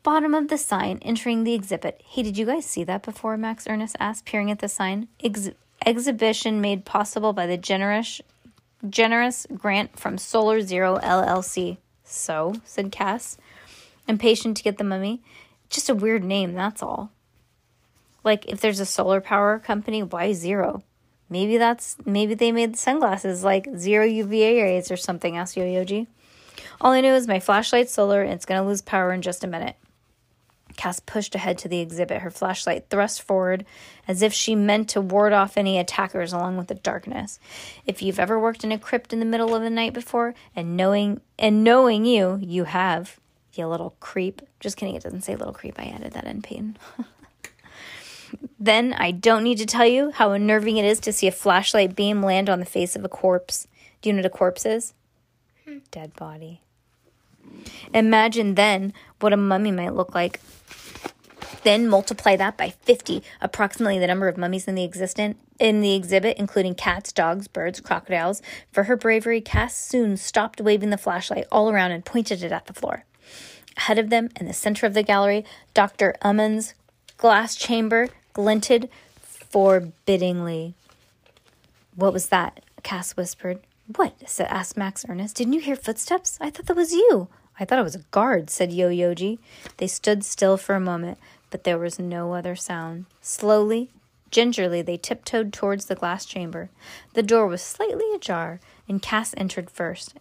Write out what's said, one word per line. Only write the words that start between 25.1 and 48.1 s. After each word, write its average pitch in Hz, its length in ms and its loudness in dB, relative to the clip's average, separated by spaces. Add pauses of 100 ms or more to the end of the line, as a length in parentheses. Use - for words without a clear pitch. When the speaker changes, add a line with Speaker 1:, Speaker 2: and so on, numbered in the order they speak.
Speaker 1:
asked 180 220 -6
Yo-Yoji. 185 500 -2 (720)
"All 254 100 8
I 262 100 6
know 262 140 6
is 247 120 4
my 190 120 2
flashlight's 233 540 2
solar 202 280 4
and 196 120 0
it's 180 120 -8
gonna 190 200 0
lose 196 160 -2
power 185 300 0
in 185 100 -2
just 180 220 -6
a 190 40 -6
minute." 170 280 -8 (1000)
Cass 180 240 -6
pushed - 340 -6
ahead 190 260 -4
to - 80 -12
the 175 120 -2
exhibit, 170 420 -4
her 180 80 -8
flashlight 180 600 -4
thrust 202 340 -2
forward 185 420 0 (420)
as 185 140 -2
if 214 100 4
she - 220 -2
meant 208 360 2
to 202 120 0
ward 202 320 4
off 196 240 2
any 190 220 2
attackers 180 520 -4
along 180 240 -2
with 180 120 -6
the - 80 -6
darkness. - 640 -8 (480)
If 190 160 -6
you've 190 160 -2
ever 202 200 2
worked 226 240 0
in 220 80 -2
a 220 60 -2
crypt - 340 -4
in 226 80 -2
the 226 60 0
middle 226 300 0
of 226 80 -2
the 226 80 -2
night 233 220 -2
before, 240 420 -2 (200)
and 170 220 -4
knowing, 202 420 2 (200)
and 214 240 4
knowing 233 420 6
you, 196 380 2
you 175 220 -4
have, 180 540 -2 (340)
you 170 120 -8
little 165 340 -6
creep. 190 440 -6 (160)
Just 202 180 -8
kidding, 190 160 -8
it 165 80 -10
doesn't 185 220 -12
say - 120 -8
little - 180 -10
creep. - 260 -14
I - 60 -12
added - 280 -14
that - 120 -12
in 208 180 -10
pain. 214 340 -10 (220)
<laughs> 233 60 -8 (1500)